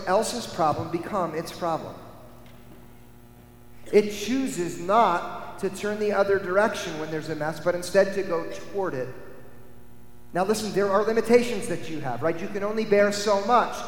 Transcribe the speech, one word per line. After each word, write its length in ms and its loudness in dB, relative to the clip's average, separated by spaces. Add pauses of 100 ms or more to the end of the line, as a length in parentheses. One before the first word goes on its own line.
else's 400 0
problem 440 0
become 440 -2
its 180 -6
problem. 420 -4 (2000)
It 180 6
chooses 680 -2
not 840 0
to 80 -2
turn 300 -4
the 140 0
other 260 2
direction 640 0
when 100 -6
there's 180 -4
a 80 -4
mess, 240 -4
but 140 2
instead 400 2
to 80 0
go 220 -2 (280)
toward 220 -2
it. 140 -4 (1300)
Now 100 2
listen, 280 0
there 180 2
are 140 6
limitations 640 4
that 200 -4
you 120 -4
have, 200 -4
right? 180 0
You 100 -6
can 140 -4
only 220 -2
bear 260 6
so 320 2
much. 320 4 (140)